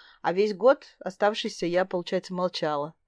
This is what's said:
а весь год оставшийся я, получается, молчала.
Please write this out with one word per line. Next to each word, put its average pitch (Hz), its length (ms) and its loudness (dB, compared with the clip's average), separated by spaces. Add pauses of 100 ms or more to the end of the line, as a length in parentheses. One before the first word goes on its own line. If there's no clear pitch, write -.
(220)
а 170 100 0
весь 208 220 2
год 247 300 4 (160)
оставшийся 208 680 -2
я, 175 180 2
получается, 185 500 -4
молчала. 160 600 -4 (140)